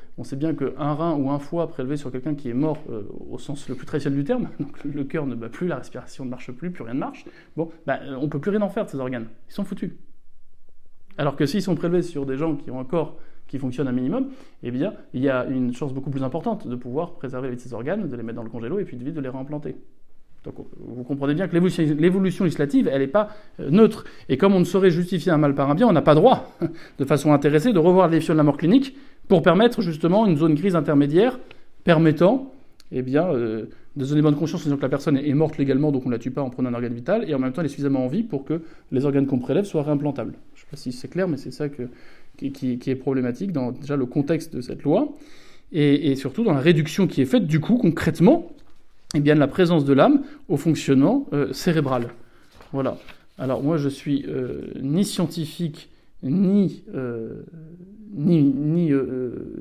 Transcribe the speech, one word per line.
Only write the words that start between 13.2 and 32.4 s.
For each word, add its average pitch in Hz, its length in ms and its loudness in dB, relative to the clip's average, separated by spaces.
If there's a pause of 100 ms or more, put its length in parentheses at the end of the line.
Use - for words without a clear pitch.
qui 135 120 -6
fonctionne 135 280 -4
un 123 60 -2
minimum, 190 360 -2 (340)
eh 123 80 -6
bien, 165 240 -2 (180)
il 120 80 -4
y 139 80 2
a 127 160 0
une 127 280 -2
chance 139 200 -6
beaucoup 135 160 -6
plus 135 140 -4
importante 160 440 -4
de 123 80 -6
pouvoir 127 380 -6
préserver 131 360 -8
la - 20 -6
vie 123 60 -8
de 123 40 -14
ces 127 120 -12
organes, 151 360 -4
de 120 60 -6
les 117 80 -8
mettre 113 140 -8
dans 117 60 -8
le 104 60 -10
congélo 123 300 -6
et 190 40 -4
puis - 140 -10
de 120 60 -12
vite 151 100 -8
de 151 80 -6
les 127 80 -6
réimplanter. 139 460 -10 (680)
Donc, - 120 -12 (220)
vous 120 260 -12
comprenez 139 320 0
bien 185 120 -2
que 180 60 -4
l'évolution, 175 300 2 (140)
l'évolution 185 460 2
législative, 165 480 2
elle 139 80 2
n'est 135 80 0
pas, 208 220 2 (320)
euh, 151 80 -4
neutre. 214 340 6 (240)
Et 135 100 2
comme 196 160 6
on 185 60 6
ne 175 60 6
saurait 190 260 6
justifier 175 400 0
un 151 60 6
mal 143 180 4
par 139 140 2
un 147 60 2
bien, 240 120 6
on 202 60 6
n'a 143 80 6
pas 147 140 6
droit, 214 380 6 (220)
<laughs> - 240 -14
de 139 60 0
façon 151 260 4
intéressée, 151 400 6
de 180 80 4
revoir 180 280 6
la 165 40 2
définition 165 220 2
de 160 40 4
la 151 60 6
mort 143 140 4
clinique 233 400 4 (320)
pour 170 120 6
permettre 220 400 4
justement 175 440 2
une 170 100 4
zone 156 200 4
grise 175 200 2
intermédiaire 156 640 4 (460)
permettant, 170 640 4 (400)